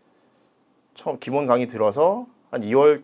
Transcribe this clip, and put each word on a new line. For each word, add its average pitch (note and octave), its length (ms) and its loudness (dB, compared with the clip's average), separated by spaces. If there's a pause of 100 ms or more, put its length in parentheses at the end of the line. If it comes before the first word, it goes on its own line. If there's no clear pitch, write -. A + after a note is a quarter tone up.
(920)
처음 C3+ 240 -10
기본 C#3 300 -4
강의 A#2+ 200 2
들어서 D3 600 -2 (240)
한 B2 120 -6
이월 C#3+ 400 2